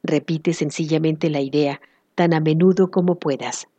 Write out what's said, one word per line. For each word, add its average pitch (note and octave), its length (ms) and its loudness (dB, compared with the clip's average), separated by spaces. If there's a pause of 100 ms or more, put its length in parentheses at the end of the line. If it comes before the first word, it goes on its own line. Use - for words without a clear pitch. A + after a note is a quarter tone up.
Repite D#3 500 -2
sencillamente D#3+ 760 -2
la D3 120 -2
idea C#3 400 -2 (340)
tan E3+ 180 2
a D#3 60 2
menudo F3+ 520 4
como F3+ 240 0
puedas. - 520 -6 (120)